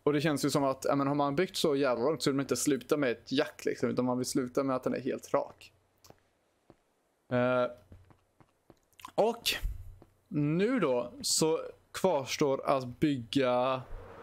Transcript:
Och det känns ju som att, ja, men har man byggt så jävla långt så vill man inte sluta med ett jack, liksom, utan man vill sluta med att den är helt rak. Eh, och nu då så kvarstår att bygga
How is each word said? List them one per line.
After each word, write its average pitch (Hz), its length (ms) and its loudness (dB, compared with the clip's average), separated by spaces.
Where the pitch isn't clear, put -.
Och 147 100 2
det 147 80 2
känns 143 240 0
ju 143 60 2
som 143 140 2
att, 135 240 0
ja, 143 80 4
men 139 100 2
har 143 80 0
man 143 220 0
byggt 185 200 -2
så 147 200 2
jävla 127 280 2
långt 151 180 0
så 151 80 2
vill 135 60 0
man 139 80 0
inte 131 120 0
sluta 139 400 0
med 143 140 2
ett - 220 -6
jack, 143 320 -2
liksom, - 260 0
utan 123 140 -2
man 123 140 0
vill 127 80 -2
sluta 139 380 -2
med 131 120 0
att 123 80 -6
den 127 100 0
är - 60 -4
helt 123 340 -6
rak. - 380 -4
Eh, 123 340 2
och 220 280 2
nu 175 520 2
då 127 320 0
så 160 380 0
kvarstår 139 760 0
att 127 340 0
bygga 127 840 0